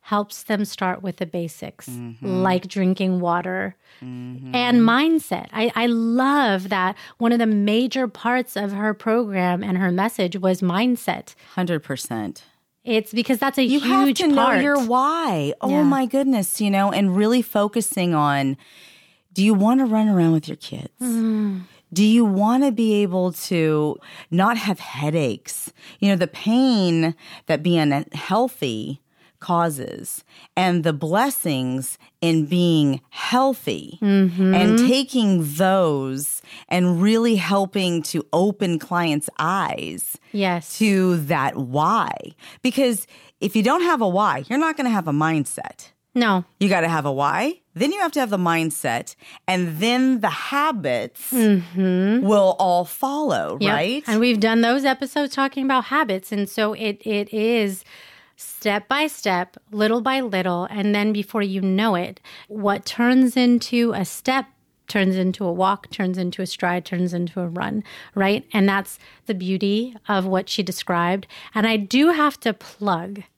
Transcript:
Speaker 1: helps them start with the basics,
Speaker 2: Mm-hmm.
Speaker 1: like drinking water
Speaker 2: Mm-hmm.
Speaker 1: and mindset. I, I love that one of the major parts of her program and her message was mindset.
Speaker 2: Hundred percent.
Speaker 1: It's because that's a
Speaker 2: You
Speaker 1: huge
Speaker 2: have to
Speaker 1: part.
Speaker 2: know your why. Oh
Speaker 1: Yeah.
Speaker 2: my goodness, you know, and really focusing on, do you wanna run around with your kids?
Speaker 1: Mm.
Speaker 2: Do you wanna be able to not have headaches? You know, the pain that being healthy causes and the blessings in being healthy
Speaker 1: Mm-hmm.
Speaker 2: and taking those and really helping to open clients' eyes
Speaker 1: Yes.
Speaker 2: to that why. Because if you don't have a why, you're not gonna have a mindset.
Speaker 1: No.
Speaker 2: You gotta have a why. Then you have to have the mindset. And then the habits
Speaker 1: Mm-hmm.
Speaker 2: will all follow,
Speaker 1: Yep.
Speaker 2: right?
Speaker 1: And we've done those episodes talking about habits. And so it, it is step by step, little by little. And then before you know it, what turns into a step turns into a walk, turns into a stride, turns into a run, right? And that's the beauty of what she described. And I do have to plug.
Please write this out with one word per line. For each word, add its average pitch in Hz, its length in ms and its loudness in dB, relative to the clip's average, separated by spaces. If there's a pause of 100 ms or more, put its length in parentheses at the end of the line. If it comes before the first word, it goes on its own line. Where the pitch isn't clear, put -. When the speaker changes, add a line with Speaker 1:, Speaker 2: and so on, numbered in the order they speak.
Speaker 1:
helps 208 420 -4
them 208 200 -2
start 185 380 -4
with 185 160 -8
the 180 80 -4
basics, - 600 -10
Speaker 2:
Mm-hmm. 123 540 -6
Speaker 1:
like 185 260 0
drinking 185 520 0
water 185 560 -4 (260)
Speaker 2:
Mm-hmm. 127 520 -12
Speaker 1:
and 247 260 2
mindset. 269 720 2
I, 220 240 0
I 226 100 0
love 233 840 2
that 190 260 0 (220)
one 233 140 2
of 240 60 2
the 233 80 2
major 220 640 0
parts 247 480 -4
of 202 160 -4
her 208 220 -2
program 202 680 0
and 196 140 -2
her 180 160 0
message 190 460 -2
was 185 240 0
mindset. 196 720 -2 (200)
Speaker 2:
Hundred 170 260 -2
percent. 113 640 -8 (380)
Speaker 1:
It's 220 300 -2
because 233 260 0
that's 277 200 -2
a 269 40 4
Speaker 2:
You 262 160 2
Speaker 1:
huge 262 420 2
Speaker 2:
have 330 100 2
to 285 40 4
Speaker 1:
part. 254 220 4
Speaker 2:
know 269 60 2
your 285 240 2
why. 254 760 0
Oh - 80 -2
Speaker 1:
Yeah. 285 140 2
Speaker 2:
my 269 240 4
goodness, 254 560 0
you 208 80 2
know, 196 200 2
and 190 240 2
really 220 280 2
focusing 208 720 0
on, 139 420 0 (800)
do 190 100 2
you 220 80 6
wanna 226 320 4
run 220 240 2
around 170 240 4
with 156 160 0
your 143 80 -8
kids? - 320 -14 (140)
Speaker 1:
Mm. 220 640 -2 (280)
Speaker 2:
Do 170 100 2
you 226 220 6
wanna 220 480 2
be 214 300 2
able 185 300 0 (200)
to 156 460 2 (320)
not 196 260 2
have 202 240 -4
headaches? 147 920 -4 (260)
You 202 80 2
know, 196 80 4
the 175 100 0
pain 196 880 2 (340)
that 156 140 0
being 156 520 2
healthy 147 880 -4 (380)
causes 170 840 -4 (320)
and 180 300 0
the 160 80 2
blessings 147 1040 -2 (240)
in 160 240 2
being 156 640 2
healthy - 960 -2
Speaker 1:
Mm-hmm. 190 520 4
Speaker 2:
and 208 240 4
taking 233 760 2
those 151 880 0 (260)
and 180 340 2
really 226 340 4
helping 185 680 0 (100)
to 170 120 -4 (100)
open 185 440 0
clients' 160 600 -2
eyes 156 800 -4 (140)
Speaker 1:
Yes. 180 460 -2
Speaker 2:
to 190 460 4
that 139 320 0
why. 151 560 0 (500)
Because 247 440 0 (340)
if - 160 -2
you 214 60 4
don't 277 200 2
have 330 200 2
a 208 60 2
why, 175 400 0
you're 254 100 -2
not 311 180 0
gonna 254 140 -2
have 190 180 0
a 147 40 0
mindset. 151 760 -2 (260)
Speaker 1:
No. 202 300 2 (160)
Speaker 2:
You 196 80 2
gotta 170 200 2
have 156 180 0
a 143 60 0
why. 156 480 -2 (140)
Then 269 180 0
you 403 80 -4
have 339 120 -2
to 294 80 0
have 240 100 -2
the 202 60 0
mindset. 160 800 -2 (340)
And 180 300 -2
then 247 420 2
the 202 80 0 (240)
habits 208 800 -2
Speaker 1:
Mm-hmm. 190 920 2
Speaker 2:
will 196 320 4
all 180 260 2
follow, 202 760 -2
Speaker 1:
Yep. 202 160 0
Speaker 2:
right? 226 320 -2
Speaker 1:
And 220 140 2
we've 240 200 2
done 226 200 4
those 247 240 2
episodes 269 500 -2
talking 269 300 -2
about 262 200 0
habits. 233 460 -2
And 202 180 -2
so 214 260 -2
it, 208 320 -6
it 208 260 -4
is 214 520 0 (520)
step - 520 -4
by 285 180 0
step, 185 500 -4 (140)
little 214 300 0
by 262 200 -2
little. 185 500 -2
And 208 240 -2
then 208 180 0
before 208 300 -4
you 190 180 -4
know 196 340 0
it, 180 260 -6 (280)
what 202 380 -4
turns 247 500 2
into 240 560 2
a 190 120 -2
step - 420 -4 (420)
turns 190 280 0
into 185 280 -2
a 175 80 -2
walk, 185 380 -2
turns 185 260 -4
into 180 260 -6
a 185 40 -4
stride, 180 400 -4
turns 180 280 -2
into 175 260 -4
a 175 60 -4
run, 180 380 -6 (300)
right? 202 380 0
And 196 140 4
that's 196 320 -2 (280)
the 214 80 -4
beauty 196 600 -2 (140)
of 190 180 0
what 190 220 -2
she - 140 -4
described. 180 640 -2 (280)
And 220 120 0
I 226 100 2
do 240 320 2
have 302 320 2
to 220 140 0
plug. 196 680 -4 (160)